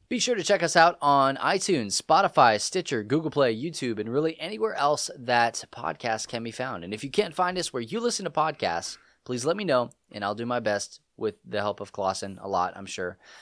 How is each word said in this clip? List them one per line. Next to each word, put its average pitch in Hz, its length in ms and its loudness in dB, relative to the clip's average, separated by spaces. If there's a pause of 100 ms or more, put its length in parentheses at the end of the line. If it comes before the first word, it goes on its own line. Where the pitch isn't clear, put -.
Be 247 100 -4
sure 240 180 0
to 190 80 -2
check 190 200 2
us 165 140 2
out 175 240 8
on 139 340 6
iTunes, 143 680 0
Spotify, 156 580 6
Stitcher, 139 440 -2
Google 147 260 0
Play, 135 240 2
YouTube, 120 460 -4
and 104 120 -6
really 151 280 0
anywhere 214 360 -4
else 143 420 0
that 120 560 2
podcasts 113 520 -4
can 117 160 -8
be 117 100 -8
found. 117 340 -8
And 95 80 -8
if 107 100 -8
you 139 80 -10
can't 185 240 0
find 180 220 0
us - 160 -4
where 127 80 -4
you 120 180 -6
listen 226 240 -2
to 165 80 -6
podcasts, 147 640 -2 (280)
please 123 200 -6
let 170 120 0
me 208 80 -6
know, 127 240 2 (200)
and 104 140 -8
I'll 101 120 -2
do 117 100 -6
my 123 160 -2
best 104 400 -4 (160)
with 107 180 -2 (100)
the 101 140 -4
help 104 220 -4
of 98 100 -12
Clausen 95 500 -4
a 95 60 -10
lot, 90 300 0
I'm 98 80 -14
sure, 92 320 -8 (240)